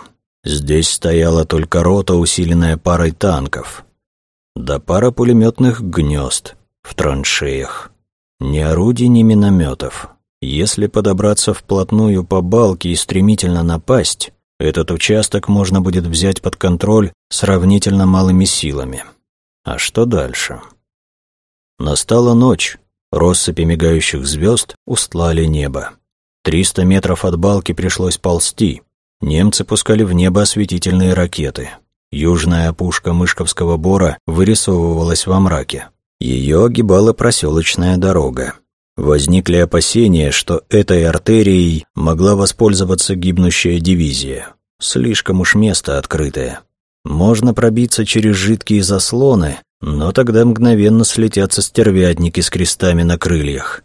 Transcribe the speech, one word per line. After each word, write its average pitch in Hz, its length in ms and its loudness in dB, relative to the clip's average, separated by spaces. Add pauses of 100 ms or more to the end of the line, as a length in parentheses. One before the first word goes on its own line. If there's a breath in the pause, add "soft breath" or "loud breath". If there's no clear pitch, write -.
(440)
Здесь 73 460 -2
стояла 82 540 0
только 82 400 -2
рота, 95 320 2
усиленная 85 600 2
парой 85 360 0
танков, - 720 -4 (720)
да 65 220 -6
пара 110 320 0
пулемётных 120 680 2
гнёзд 73 760 -4 (260)
в - 120 -18
траншеях. 67 960 -6 (500)
Ни 71 180 -2
орудий, 98 500 2
ни 117 140 6
миномётов. 95 920 0 (320)
Если 87 420 -2
подобраться 101 680 0
вплотную 98 680 0
по 92 200 -2
балке 92 480 2
и 85 60 -2
стремительно 95 680 0
напасть, 85 720 -2 (240)
этот 78 320 -2
участок 101 580 -2
можно 98 320 2
будет 90 240 0
взять 85 380 -2
под - 140 -6
контроль 98 560 0 (180)
сравнительно 98 760 2
малыми 92 400 4
силами. 67 600 -6 (600)
А - 140 -8
что - 260 -2
дальше? 78 560 -4 (1160)
Настала 113 560 0
ночь. 120 420 2 (340)
Россыпи 85 520 0
мигающих 82 640 0
звёзд 85 480 -2 (120)
устлали 82 600 -2
небо. 71 460 -4 (500)
Триста 92 420 0
метров 92 400 0
от 87 140 -2
балки 98 340 0
пришлось 90 460 -4
ползти. 87 640 -2 (400)
Немцы 87 420 0
пускали 110 380 0
в 95 100 0
небо 92 300 2
осветительные 92 720 0
ракеты. 78 560 -4 (420)
Южная 82 560 0
опушка 87 460 -4
Мышковского 85 640 -2
бора 90 480 0
вырисовывалась 85 1000 0
во 95 140 2
мраке. 78 480 -2 (320)
Её 76 460 2
огибала 110 480 2
просёлочная 87 840 0
дорога. 73 580 -2 (420)
Возникли 76 600 2
опасения, 87 760 2
что - 400 -4
этой 95 340 2
артерией 87 800 2 (120)
могла 82 400 2
воспользоваться 95 800 0
гибнущая 87 640 0
дивизия. 71 720 -2 (260)
Слишком 107 600 -2
уж 90 160 -2
место 98 420 0
открытое. 67 600 -6 (440)
Можно 107 500 0
пробиться 117 520 0
через 107 300 0
жидкие 104 460 0
заслоны, 98 760 0 (220)
но 76 320 -4
тогда 120 320 2
мгновенно 113 600 4
слетятся 101 560 0
стервятники 90 800 2
с 82 100 -2
крестами 87 520 0
на 85 160 2
крыльях, 73 680 -4